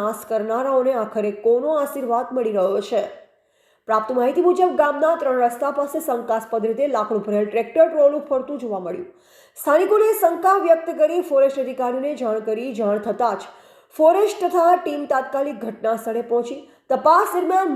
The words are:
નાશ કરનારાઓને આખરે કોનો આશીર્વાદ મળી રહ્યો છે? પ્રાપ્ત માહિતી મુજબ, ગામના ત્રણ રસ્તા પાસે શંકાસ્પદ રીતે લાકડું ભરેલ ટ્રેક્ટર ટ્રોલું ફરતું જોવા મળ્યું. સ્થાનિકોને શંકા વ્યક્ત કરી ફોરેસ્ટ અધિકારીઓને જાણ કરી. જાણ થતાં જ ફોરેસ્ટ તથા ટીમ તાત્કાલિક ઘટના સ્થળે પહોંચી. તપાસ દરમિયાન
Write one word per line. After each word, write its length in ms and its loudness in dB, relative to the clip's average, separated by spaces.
નાશ 260 -4
કરનારાઓને 760 0
આખરે 460 -4
કોનો 320 2
આશીર્વાદ 580 -4
મળી 220 -2
રહ્યો 320 0
છે? 160 -2
પ્રાપ્ત 280 -2
માહિતી 260 0
મુજબ, 380 2
ગામના 400 2
ત્રણ 240 0
રસ્તા 320 -2
પાસે 240 -4
શંકાસ્પદ 680 -4
રીતે 260 -2
લાકડું 300 -2
ભરેલ 260 0
ટ્રેક્ટર 400 2
ટ્રોલું 400 2
ફરતું 320 -4
જોવા 240 -6
મળ્યું. 240 -8
સ્થાનિકોને 560 2
શંકા 400 2
વ્યક્ત 340 2
કરી 300 2
ફોરેસ્ટ 340 2
અધિકારીઓને 560 -4
જાણ 180 -2
કરી. 240 -4
જાણ 340 0
થતાં 340 0
જ 80 -18
ફોરેસ્ટ 480 4
તથા 320 4
ટીમ 300 -4
તાત્કાલિક 600 -2
ઘટના 300 -4
સ્થળે 260 -6
પહોંચી. 380 -4
તપાસ 460 4
દરમિયાન 420 0